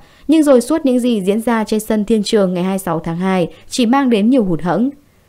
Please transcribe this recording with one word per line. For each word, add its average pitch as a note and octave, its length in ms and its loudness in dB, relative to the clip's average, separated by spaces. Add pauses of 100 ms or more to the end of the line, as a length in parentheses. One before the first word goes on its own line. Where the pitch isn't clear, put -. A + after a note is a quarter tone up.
(280)
nhưng D#4 140 4
rồi C#4 180 6
suốt D#4 260 -2
những B3+ 140 2
gì A#3 200 0
diễn G3 200 0
ra A3+ 240 -2
trên G#3+ 160 -2
sân G#3+ 240 -2
Thiên A3 180 0
Trường G3 320 0
ngày F3 100 -2
hai F#3+ 80 -2
mươi G3 60 -4
sáu E3+ 220 -4
tháng E3 160 -6
hai F#3 320 0 (200)
chỉ B3+ 180 -2
mang C4 240 2
đến G#3+ 200 2
nhiều B3+ 140 2
hụt E3+ 180 -2
hẫng. F3+ 280 -2 (380)